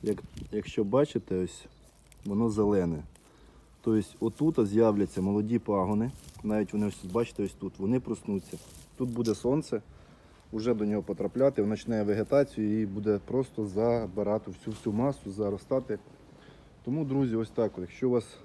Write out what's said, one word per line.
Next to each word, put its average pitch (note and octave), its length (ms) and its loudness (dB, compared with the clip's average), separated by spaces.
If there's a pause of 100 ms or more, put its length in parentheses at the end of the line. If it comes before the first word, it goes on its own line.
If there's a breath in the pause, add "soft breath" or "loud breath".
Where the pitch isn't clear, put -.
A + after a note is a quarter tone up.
Як, G#3 200 -2 (300)
якщо G#2+ 320 -2
бачите, A2+ 520 2
ось F#2 280 -4 (600)
воно G#2+ 260 2
зелене. G2+ 520 2 (840 loud breath)
Тобто G#2+ 240 2 (120)
отут B2 460 2
з'являться G2+ 540 4
молоді G#2 380 2
пагони. G#2 520 0 (320)
Навіть G#2+ 300 0
вони G#2 140 0
ось, - 260 -6
бачите, A2+ 320 -2
ось F#2+ 80 -4
тут, F#2+ 260 -10
вони A2+ 220 0
проснуться. G2+ 580 -4 (380)
Тут B2+ 140 -4
буде A2+ 240 0
сонце, B2+ 480 0 (680 loud breath)
вже A2 220 2
до G#2+ 100 0
нього G#2 180 0
потрапляти, G#2+ 600 0
він G2+ 80 2
почне G#2+ 320 -2
вегетацію G#2+ 800 2
і G#2+ 40 0
буде G2+ 380 0
просто B2 420 -2
забирати G#2 840 0
всю, G#2+ 240 -8
всю G#2+ 180 -4
масу, B2 380 0
заростати. G#2 680 -2 (840 loud breath)
Тому, D3 200 -2
друзі, C3+ 320 0
ось A2+ 140 -2
так G#2+ 240 2
от, F#2 60 -8
якщо F2+ 280 -4
у B2 40 4
вас A#2+ 120 4 (200)